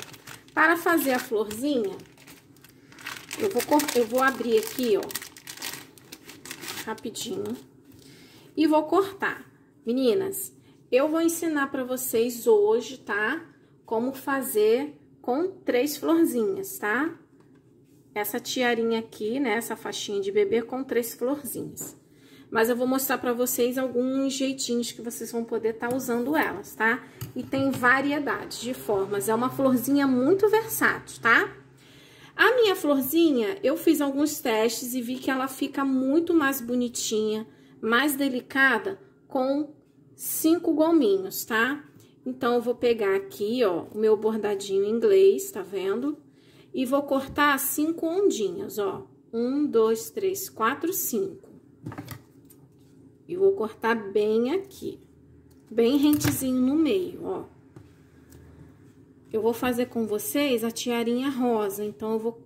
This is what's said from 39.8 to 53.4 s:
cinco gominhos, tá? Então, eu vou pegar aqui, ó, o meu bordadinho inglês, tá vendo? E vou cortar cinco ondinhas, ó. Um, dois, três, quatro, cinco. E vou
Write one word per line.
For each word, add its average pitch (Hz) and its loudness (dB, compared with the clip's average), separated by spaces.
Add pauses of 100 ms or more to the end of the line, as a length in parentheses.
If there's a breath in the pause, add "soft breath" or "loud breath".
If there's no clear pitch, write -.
cinco 330 0
gominhos, 262 2
tá? 254 -2 (420 loud breath)
Então, 247 -2
eu 240 2
vou 240 -2
pegar 220 0
aqui, 214 -2
ó, 170 0
o - -14
meu 214 4
bordadinho 208 -2
inglês, 202 4
tá 208 -8
vendo? 196 -4 (540 loud breath)
E 254 -2
vou 277 0
cortar 285 2
cinco 320 -2
ondinhas, 226 0
ó. 196 -4 (280)
Um, 254 0
dois, 226 2
três, 196 -4
quatro, 277 -2
cinco. - -4 (1800)
E 170 -10
vou 196 4